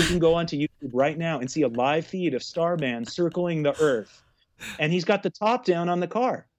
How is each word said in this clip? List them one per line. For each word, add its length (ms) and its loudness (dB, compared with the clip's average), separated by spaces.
You 60 2
can 100 0
go 160 4
onto 220 -2
YouTube 360 -6
right 240 2
now 220 -2
and 120 -6
see 120 0
a 60 4
live 380 0
feed 280 -2
of 80 -4
Starman 640 -2
circling 580 -2
the 180 0
Earth, 420 0
and 120 2
he's 120 0
got 180 2
the 80 -2
top 340 0
down 240 2
on 120 0
the 80 -2
car. 380 -2